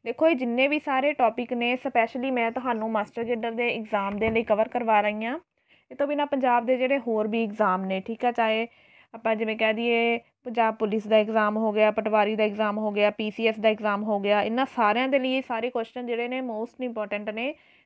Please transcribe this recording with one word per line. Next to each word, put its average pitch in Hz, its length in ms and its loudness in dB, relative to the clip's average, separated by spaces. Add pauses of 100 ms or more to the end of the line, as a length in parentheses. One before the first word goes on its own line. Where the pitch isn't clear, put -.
ਦੇਖੋ, 247 240 2
ਇਹ 330 80 4
ਜਿੰਨੇ 247 320 2
ਵੀ 302 100 0
ਸਾਰੇ 285 340 0
ਟੌਪਿਕ 240 400 0
ਨੇ, 240 240 -2
ਸਪੈਸ਼ਲੀ 247 540 -2
ਮੈਂ 233 220 0
ਤੁਹਾਨੂੰ 233 380 -4
ਮਾਸਟਰ 220 340 -4
ਕੇਡਰ 233 260 -4
ਦੇ 240 240 -2
ਐਗਜ਼ਾਮ 208 440 -4
ਦੇ 220 120 0
ਲਈ 226 140 0
ਕਵਰ 220 240 2
ਕਰਵਾ 226 320 2
ਰਹੀ 214 240 -2
ਹਾਂ। 254 140 -6 (520)
ਇਹ 254 60 -18
ਤੋਂ 285 100 -2
ਬਿਨਾਂ 285 200 -2
ਪੰਜਾਬ 247 400 2
ਦੇ 254 100 2
ਜਿਹੜੇ 254 300 0
ਹੋਰ 220 220 0
ਵੀ 226 160 0
ਐਗਜ਼ਾਮ 202 400 0
ਨੇ, 190 160 -2
ਠੀਕ 226 240 -8
ਆ, 240 80 2
ਚਾਹੇ 226 340 0 (480)
ਆਪਾਂ 226 220 -2
ਜਿਵੇਂ 220 200 -2
ਕਹਿ 220 160 2
ਦਈਏ 233 460 2 (260)
ਪੰਜਾਬ 226 320 0
ਪੁਲਿਸ 214 300 -2
ਦਾ 214 100 4
ਐਗਜ਼ਾਮ 214 400 2
ਹੋ 220 160 0
ਗਿਆ, 214 180 4
ਪਟਵਾਰੀ 214 460 2
ਦਾ 214 80 2
ਐਗਜ਼ਾਮ 208 340 -2
ਹੋ 214 120 -2
ਗਿਆ, 208 200 2
ਪੀ 214 200 -4
ਸੀ 226 160 -2
ਐਸ 220 140 0
ਦਾ 220 80 4
ਐਗਜ਼ਾਮ 208 340 0
ਹੋ 214 180 0
ਗਿਆ, 202 220 2
ਇਹਨਾਂ 240 240 0
ਸਾਰਿਆਂ 233 420 2
ਦੇ 269 100 2
ਲਈ 254 160 0
ਇਹ 262 80 0
ਸਾਰੇ 240 280 -4
ਕੁਐਸਚਨ 247 360 -6
ਜਿਹੜੇ 240 220 -4
ਨੇ 254 120 -4
most 240 440 -6
ਇੰਪੋਰਟੈਂਟ 214 460 -6
ਨੇ 247 240 -6 (320)